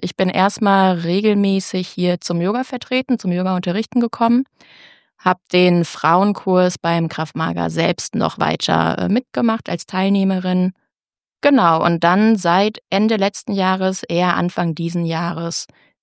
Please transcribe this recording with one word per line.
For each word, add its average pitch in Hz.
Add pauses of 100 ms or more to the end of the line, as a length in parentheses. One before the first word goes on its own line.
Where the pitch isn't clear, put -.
Ich -
bin 185
erstmal 190
regelmäßig 196
hier 180
zum 170
Yoga 214
vertreten, 254
zum 185
Yoga 185
unterrichten 185
gekommen, 233 (720)
hab 180 (100)
den 180
Frauenkurs 180
beim 170
Krav 160
Maga 170
selbst 165
noch -
weiter, 160
äh, 180
mitgemacht 226
als 175
Teilnehmerin. 185 (680)
Genau, 185
und 170
dann 208
seit 190 (100)
Ende 214
letzten 208
Jahres, 190
eher 175
Anfang 175
diesen 170
Jahres, 165 (360)